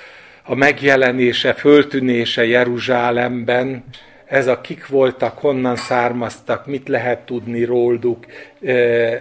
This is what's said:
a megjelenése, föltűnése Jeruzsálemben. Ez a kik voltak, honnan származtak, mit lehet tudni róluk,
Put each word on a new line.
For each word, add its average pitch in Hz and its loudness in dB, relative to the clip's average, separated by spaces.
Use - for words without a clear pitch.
a 127 -6
megjelenése, 131 2
föltűnése 127 2
Jeruzsálemben. 120 -2
Ez 135 0
a 123 0
kik - -14
voltak, 127 0
honnan 127 0
származtak, 120 -4
mit 139 -8
lehet 123 -2
tudni 120 -6
róluk, 120 0